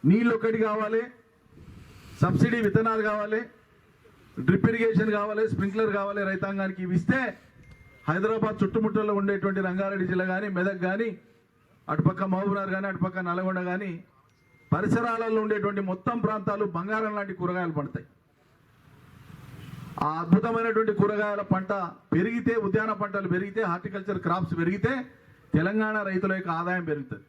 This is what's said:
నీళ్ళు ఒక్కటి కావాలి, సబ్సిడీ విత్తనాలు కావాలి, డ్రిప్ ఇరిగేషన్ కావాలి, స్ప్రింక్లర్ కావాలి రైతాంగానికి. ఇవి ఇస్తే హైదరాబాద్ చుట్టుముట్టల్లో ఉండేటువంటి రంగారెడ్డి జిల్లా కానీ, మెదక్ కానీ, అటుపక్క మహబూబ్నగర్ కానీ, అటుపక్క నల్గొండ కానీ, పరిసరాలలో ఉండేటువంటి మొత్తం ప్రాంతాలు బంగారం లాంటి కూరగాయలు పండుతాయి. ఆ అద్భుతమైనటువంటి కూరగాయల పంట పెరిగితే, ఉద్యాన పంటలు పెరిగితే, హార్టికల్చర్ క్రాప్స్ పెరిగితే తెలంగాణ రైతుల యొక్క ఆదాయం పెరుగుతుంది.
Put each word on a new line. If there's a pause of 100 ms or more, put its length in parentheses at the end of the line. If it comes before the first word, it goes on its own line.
నీళ్ళు
ఒక్కటి
కావాలి, (1200)
సబ్సిడీ
విత్తనాలు
కావాలి, (1080)
డ్రిప్
ఇరిగేషన్
కావాలి, (100)
స్ప్రింక్లర్
కావాలి
రైతాంగానికి.
ఇవి
ఇస్తే (920)
హైదరాబాద్
చుట్టుముట్టల్లో
ఉండేటువంటి
రంగారెడ్డి
జిల్లా
కానీ, (100)
మెదక్
కానీ, (760)
అటుపక్క
మహబూబ్నగర్
కానీ,
అటుపక్క (100)
నల్గొండ (100)
కానీ, (840)
పరిసరాలలో
ఉండేటువంటి (100)
మొత్తం (100)
ప్రాంతాలు (120)
బంగారం
లాంటి
కూరగాయలు
పండుతాయి. (2000)
ఆ (140)
అద్భుతమైనటువంటి
కూరగాయల (100)
పంట (420)
పెరిగితే, (140)
ఉద్యాన (100)
పంటలు
పెరిగితే, (100)
హార్టికల్చర్
క్రాప్స్
పెరిగితే (640)
తెలంగాణ (140)
రైతుల
యొక్క
ఆదాయం
పెరుగుతుంది.